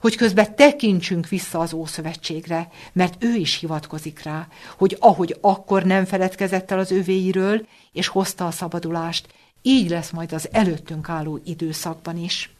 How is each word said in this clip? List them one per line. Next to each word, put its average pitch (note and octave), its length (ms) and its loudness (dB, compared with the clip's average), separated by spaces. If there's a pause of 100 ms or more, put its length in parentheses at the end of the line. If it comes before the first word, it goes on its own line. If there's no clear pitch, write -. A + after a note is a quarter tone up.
hogy A3+ 140 2
közben G#3+ 400 2
tekintsünk G#3 720 4
vissza F3 320 -6
az E3 140 -2
Ószövetségre, E3 960 -8 (240)
mert F3+ 300 0
ő A#3 120 2
is E3+ 240 -2
hivatkozik D#3 640 -8
rá, D#3 240 -8 (300)
hogy F#3+ 220 4
ahogy F#3 420 6
akkor G3 420 2
nem F#3 220 4
feledkezett F#3 680 -2
el F#3+ 80 0
az F#3+ 120 -2
övéiről, F#3+ 760 0 (260)
és D3+ 160 -4
hozta F#3 400 -2
a E3 40 -4
szabadulást, E3+ 760 -6 (340)
így B3+ 280 4
lesz E3+ 220 -4
majd E3 220 -8
az D#3+ 180 -6
előttünk E3 580 0
álló D#3 340 -6
időszakban E3 760 -8
is. - 420 -8